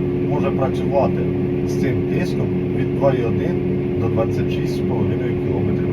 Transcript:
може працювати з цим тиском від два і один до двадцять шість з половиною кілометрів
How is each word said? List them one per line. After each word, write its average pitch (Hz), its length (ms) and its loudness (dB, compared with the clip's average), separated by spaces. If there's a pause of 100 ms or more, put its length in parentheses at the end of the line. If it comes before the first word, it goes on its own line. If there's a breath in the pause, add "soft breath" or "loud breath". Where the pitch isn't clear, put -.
(300)
може 180 220 0
працювати - 720 0 (460)
з - 140 0
цим - 140 2 (180)
тиском - 340 0 (320)
від - 180 0
два 135 160 4
і 120 100 0
один 104 320 0 (460)
до - 60 0
двадцять - 440 0
шість - 240 -2
з - 40 -2
половиною - 540 0 (140)
кілометрів - 460 0